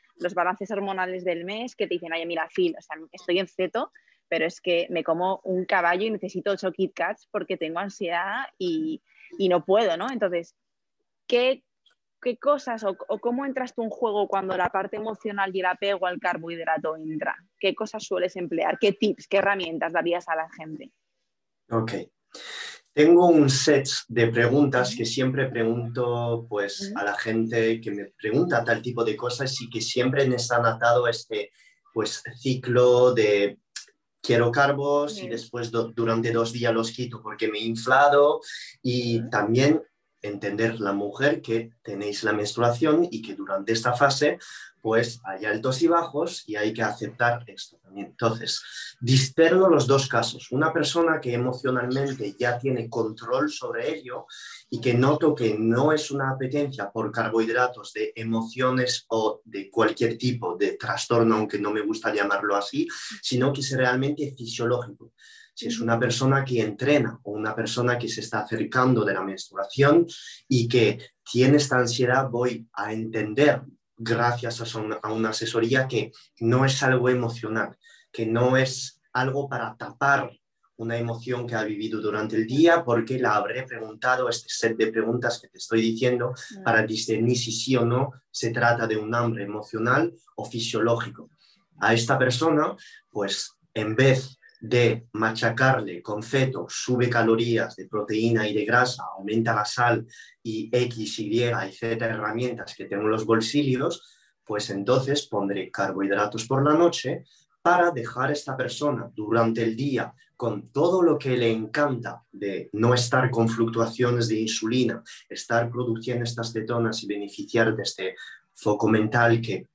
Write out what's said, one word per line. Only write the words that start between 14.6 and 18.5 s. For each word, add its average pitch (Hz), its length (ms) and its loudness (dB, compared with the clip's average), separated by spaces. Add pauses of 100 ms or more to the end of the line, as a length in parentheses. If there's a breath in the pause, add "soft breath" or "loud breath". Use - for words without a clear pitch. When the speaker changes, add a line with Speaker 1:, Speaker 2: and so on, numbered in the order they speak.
Speaker 1:
parte 202 260 -4
emocional 202 580 -4
y 190 60 0
el 185 60 -2
apego 185 400 0
al 180 120 -4
carbohidrato 165 800 -2
entra? 156 400 -6 (220)
¿Qué 190 160 0
cosas 220 300 -8
sueles 180 320 -2
emplear? 165 440 -2